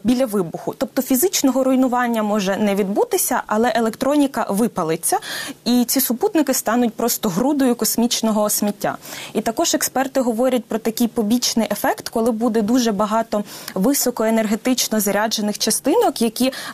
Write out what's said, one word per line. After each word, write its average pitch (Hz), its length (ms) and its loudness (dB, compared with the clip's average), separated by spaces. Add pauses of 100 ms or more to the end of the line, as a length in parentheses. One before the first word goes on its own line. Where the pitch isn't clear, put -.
біля 247 220 2
вибуху. 190 520 -4
Тобто 269 240 -2
фізичного 262 640 2
руйнування 247 580 2
може 202 340 0
не 202 180 2
відбутися, 240 720 0
але 220 280 2
електроніка 262 760 0
випалиться, 190 680 0 (460)
і 240 200 2
ці 262 160 0
супутники 294 540 0
стануть 240 400 0
просто - 340 -2
грудою 247 460 2
космічного 220 760 0
сміття. 202 460 -2 (360)
І 214 80 -2
також 269 340 0
експерти 269 460 -2
говорять 240 440 0
про 214 140 -4
такий 233 300 0
побічний 226 640 0
ефект, 277 380 -2
коли 233 220 0
буде 226 320 0
дуже 226 300 2
багато 214 520 0 (300)
високоенергетично 220 1300 0
заряджених 208 580 -2
частинок, 311 640 0
які 247 300 0 (220)